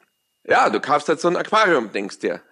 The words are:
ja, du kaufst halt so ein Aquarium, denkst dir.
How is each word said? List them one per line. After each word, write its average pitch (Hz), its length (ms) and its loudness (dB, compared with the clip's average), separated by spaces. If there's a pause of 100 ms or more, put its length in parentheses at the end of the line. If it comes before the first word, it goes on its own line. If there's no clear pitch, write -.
(440)
ja, 208 260 2
du 107 100 -2
kaufst 143 300 0
halt 151 100 0
so 175 80 0
ein 175 80 0
Aquarium, 170 560 2
denkst 98 280 -8
dir. 90 200 -4 (120)